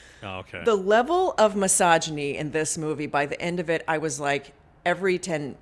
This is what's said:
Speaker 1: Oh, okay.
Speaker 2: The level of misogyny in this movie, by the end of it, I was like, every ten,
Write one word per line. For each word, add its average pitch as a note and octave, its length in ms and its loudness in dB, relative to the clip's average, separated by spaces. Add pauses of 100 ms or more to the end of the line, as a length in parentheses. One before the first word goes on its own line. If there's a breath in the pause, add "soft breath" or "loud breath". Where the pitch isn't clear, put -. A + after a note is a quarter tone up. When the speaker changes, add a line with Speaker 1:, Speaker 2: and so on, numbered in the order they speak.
(220 loud breath)
Speaker 1:
Oh, F#2+ 160 -10
okay. F#2 260 -12
Speaker 2:
The A3+ 100 4
level B3 600 2
of G#3+ 180 4
misogyny E3 840 2
in D3+ 140 -6
this D#3 260 -2
movie, D3+ 280 -4
by D3 200 0
the D3 160 -8
end F3 180 -4
of D#3+ 80 -6
it, E3 180 0
I D#3+ 120 0
was D3 200 -4
like, C#3+ 360 -4 (320)
every F3 320 0
ten, D3+ 440 -6